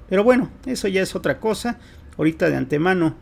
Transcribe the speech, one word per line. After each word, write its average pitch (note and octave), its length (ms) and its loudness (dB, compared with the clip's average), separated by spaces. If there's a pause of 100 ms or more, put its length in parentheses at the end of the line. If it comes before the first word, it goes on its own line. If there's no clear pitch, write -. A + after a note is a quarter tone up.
Pero F#3+ 160 2
bueno, B3 260 4 (160)
eso B3 220 -4
ya F#3+ 140 0
es - 120 -4
otra E3+ 280 -2
cosa. A3 380 -4 (380)
Ahorita D#3+ 320 0
de C#3+ 60 0
antemano D#3 680 0